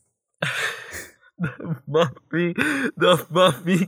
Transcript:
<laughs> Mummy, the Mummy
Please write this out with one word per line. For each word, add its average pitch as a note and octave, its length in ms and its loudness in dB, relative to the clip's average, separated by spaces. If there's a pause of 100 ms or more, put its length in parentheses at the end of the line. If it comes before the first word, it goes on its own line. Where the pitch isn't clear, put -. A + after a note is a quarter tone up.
(420)
<laughs> - 80 -2 (1400)
Mummy, E3 640 -2 (440)
the F3 320 4
Mummy F3+ 580 2